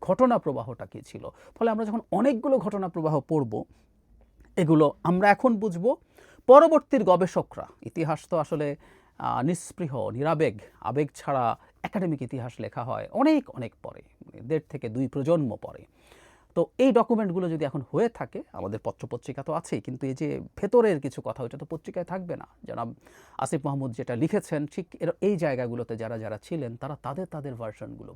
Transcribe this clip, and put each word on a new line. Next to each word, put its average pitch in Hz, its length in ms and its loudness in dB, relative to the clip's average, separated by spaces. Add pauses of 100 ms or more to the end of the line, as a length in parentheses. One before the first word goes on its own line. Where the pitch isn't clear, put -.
ঘটনা 240 360 4
প্রবাহটা 120 480 -6
কী 107 80 -14 (100)
ছিল। - 140 -14 (320)
ফলে 226 180 2
আমরা 220 120 -2
যখন 214 160 -4 (100)
অনেকগুলো 254 440 4 (100)
ঘটনা 196 240 -2
প্রবাহ 156 260 0 (160)
পড়ব, 135 220 0 (1120)
এগুলো 156 220 8 (240)
আমরা 185 260 4
এখন 247 160 4 (120)
বুঝব, 175 220 -2 (640)
পরবর্তীর 294 540 10
গবেষকরা, 180 640 2 (220)
ইতিহাস 156 300 -2 (100)
তো 180 140 -2
আসলে, 147 240 -4 (500)
আহ, 120 320 -2
নিস্পৃহ, 170 440 -6 (240)
নিরাবেগ, 147 380 0 (340)
আবেগ 139 180 0 (120)
ছাড়া 127 380 0 (300)
একাডেমিক 175 400 -4
ইতিহাস 123 320 -8
লেখা 117 300 -8
হয় 107 160 -6 (160)
অনেক, 302 360 2
অনেক 117 140 -8 (120)
পরে, - 180 -14 (480)
দেড় 156 200 -2
থেকে - 260 -10
দুই 131 120 -2
প্রজন্ম 139 580 0
পরে। - 180 -16 (720)
তো 170 60 2 (220)
এই 262 80 6
ডকুমেন্টগুলো 202 640 2
যদি 156 160 -4
এখন 143 120 -6 (100)
হয়ে 220 180 0 (100)
থাকে, 139 200 -10 (200)
আমাদের 101 280 -6
পত্রপত্রিকা - 600 -8
তো 165 120 -4
আছেই, - 220 -6
কিন্তু - 280 -10
এই 131 120 -6
যে 151 60 -2 (300)
ভেতরের 208 480 4
কিছু 135 220 -8
কথা, 120 160 -8
ওইটা 117 140 -10
তো 143 160 -14
পত্রিকায় 175 380 -8
থাকবে 180 300 -8
না। - 60 -18 (200)
জনাব 117 220 -8 (540)
আসিফ 143 240 -2
মাহমুদ 135 320 -4
যেটা 127 160 -6
লিখেছেন, 156 460 -2 (120)
ঠিক 185 140 -8 (160)
এর, 160 60 0 (120)
এই 202 220 2
জায়গাগুলোতে 120 580 -2
যারা 113 220 -6
যারা 107 140 -6
ছিলেন, 135 340 -8 (100)
তারা 139 140 -8 (100)
তাদের, 139 200 -8
তাদের 143 300 -10
ভার্সনগুলো 110 600 -12